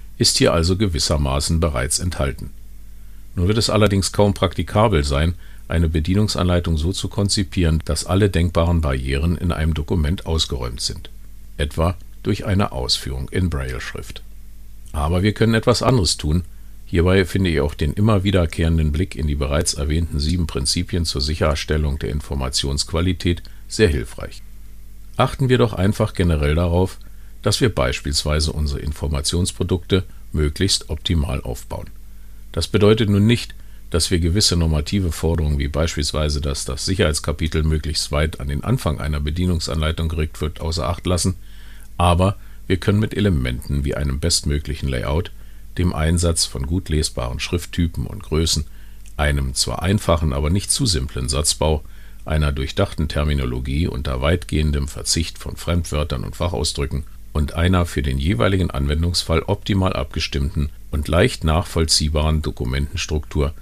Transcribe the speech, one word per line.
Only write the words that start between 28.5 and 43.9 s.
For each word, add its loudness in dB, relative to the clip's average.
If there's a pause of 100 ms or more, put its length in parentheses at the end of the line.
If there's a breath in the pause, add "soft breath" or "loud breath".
unsere -2
Informationsprodukte 0 (280 loud breath)
möglichst 0
optimal -2
aufbauen. -8 (600 soft breath)
Das -4
bedeutet 6
nun 6
nicht, 2 (380 soft breath)
dass 2
wir 4
gewisse 2
normative 2
Forderungen 0
wie 0
beispielsweise, 0
dass -2
das -6
Sicherheitskapitel 0
möglichst 0
weit 0
an -4
den -4
Anfang 0
einer -2
Bedienungsanleitung 0
gerückt -2
wird, -4
außer -2
Acht -4
lassen, 0 (640 loud breath)
aber 2 (300 loud breath)
wir 2
können 2
mit 0
Elementen 0
wie 0